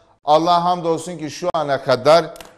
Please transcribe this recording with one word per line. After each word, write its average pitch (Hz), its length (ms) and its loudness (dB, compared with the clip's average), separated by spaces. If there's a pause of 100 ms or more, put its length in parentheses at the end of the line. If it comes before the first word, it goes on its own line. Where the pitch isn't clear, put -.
(260)
Allah'a 170 380 2
hamdolsun 175 540 -4
ki 151 140 -10
şu 175 220 -6
ana 143 300 -2
kadar 147 500 2 (240)